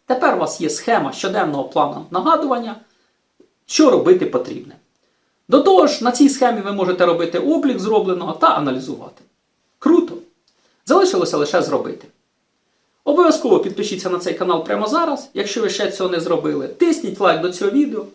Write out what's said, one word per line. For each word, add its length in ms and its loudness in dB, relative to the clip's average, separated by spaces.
тепер 300 0
у 40 -4
вас 220 -6
є 80 -2
схема 420 -2
щоденного 520 -4
плану 480 -4
нагадування, 640 0
що 240 4
робити 360 4
потрібне. 500 -6
До 120 6
того 280 6
ж, 160 -4
на 80 2
цій 180 6
схемі 320 0
ви 100 -6
можете 340 0
робити 340 0
облік 400 0
зробленого 540 0
та 140 2
аналізувати. 760 -4
Круто! 340 2
Залишилося 520 2
лише 240 0
зробити. 460 -6
Обов'язково 560 4
підпишіться 500 -4
на 100 -2
цей 140 -4
канал 320 -2
прямо 220 -2
зараз, 460 -2
якщо 280 -6
ви 80 0
ще 220 -4
цього 180 -4
не 100 -2
зробили. 480 -2
Тисніть 520 -2
лайк 220 2
до 100 -2
цього 200 -4
відео, 440 0